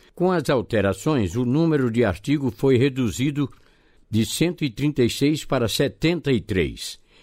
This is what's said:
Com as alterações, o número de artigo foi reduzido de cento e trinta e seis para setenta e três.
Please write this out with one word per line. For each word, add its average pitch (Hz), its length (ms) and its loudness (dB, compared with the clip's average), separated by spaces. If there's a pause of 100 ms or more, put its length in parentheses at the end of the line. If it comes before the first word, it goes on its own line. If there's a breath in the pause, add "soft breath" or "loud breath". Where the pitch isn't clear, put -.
(140 soft breath)
Com 180 160 0
as 170 180 0
alterações, 110 840 0
o 123 100 0
número 139 460 2
de 117 140 2
artigo 135 520 0
foi 135 200 4
reduzido 135 760 0 (580 soft breath)
de 110 160 2
cento 160 400 -2
e 143 60 -4
trinta 131 320 -2
e 113 80 4
seis 143 340 -2
para 123 220 0
setenta 147 640 -2
e 120 100 2
três. 80 600 -4 (220 soft breath)